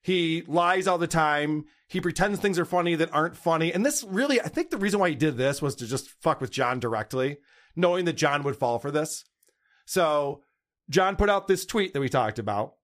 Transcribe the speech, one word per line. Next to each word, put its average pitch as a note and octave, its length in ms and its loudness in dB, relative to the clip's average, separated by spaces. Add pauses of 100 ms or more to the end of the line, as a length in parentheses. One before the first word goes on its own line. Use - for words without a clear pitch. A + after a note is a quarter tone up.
He E3+ 460 0
lies F3 400 2
all F3+ 100 4
the E3 100 0
time. D3+ 580 0 (220)
He F#3 140 -4
pretends F#3 380 0
things F#3+ 200 0
are E3+ 60 0
funny F3 300 0
that D#3+ 180 -2
aren't D#3+ 240 0
funny. E3 360 0
And G3+ 120 0
this C#4+ 180 0
really, A#3 380 0
I - 60 -8
think E4 220 -4
the C#4+ 80 -6
reason G3+ 220 0
why F3+ 100 4
he D3 60 -2
did C3 220 0
this C#3 240 0
was C#3+ 140 -4
to A#2+ 120 -10
just B2+ 220 -6 (120)
fuck D#3 200 0
with B2+ 100 -6
John B2+ 280 0
directly, C3 580 -2 (380)
knowing F3 300 2
that D#3+ 80 0
John C#3+ 300 0
would C#3 120 -2
fall A#2+ 240 0
for C#3+ 120 -6
this. D3+ 340 -4 (600)
So D3 560 0 (480)
John F#3 260 2
put G#3 140 2
out G3 180 0
this F#3 180 0
tweet G3 280 -2
that C#3 60 -2
we C3+ 100 -2
talked A2+ 300 0
about G#2 440 -4